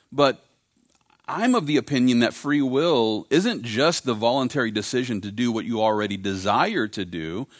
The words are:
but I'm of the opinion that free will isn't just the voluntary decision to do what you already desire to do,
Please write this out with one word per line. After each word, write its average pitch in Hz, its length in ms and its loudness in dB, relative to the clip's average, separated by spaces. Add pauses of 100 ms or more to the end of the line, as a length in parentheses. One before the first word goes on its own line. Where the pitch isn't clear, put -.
(120)
but 135 320 2 (840)
I'm 233 280 2
of 165 100 0
the 147 100 2
opinion 123 440 2
that 123 140 2
free 147 280 0
will 127 680 2
isn't 175 340 2
just 131 400 0
the 123 100 0
voluntary 120 560 0
decision 110 520 -2
to 101 100 -6
do 120 180 0
what 110 140 -2
you 110 180 -2
already 104 340 0
desire 104 680 0
to 104 180 -6
do, 87 440 -8 (120)